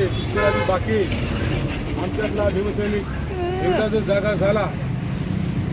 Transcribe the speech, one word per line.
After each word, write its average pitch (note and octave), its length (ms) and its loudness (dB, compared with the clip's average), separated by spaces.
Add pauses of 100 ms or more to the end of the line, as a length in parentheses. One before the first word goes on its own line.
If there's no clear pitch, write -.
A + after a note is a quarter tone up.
पिक्चर - 360 0
आधी G3+ 240 2
बाकी, G3 340 2 (1000)
आमच्यातला G#3 480 0
भीमसैनिक G3+ 560 0 (600)
एकदा E4 220 4
जर G#3+ 160 2
जागा G3+ 320 2
झाला G3 300 2 (1080)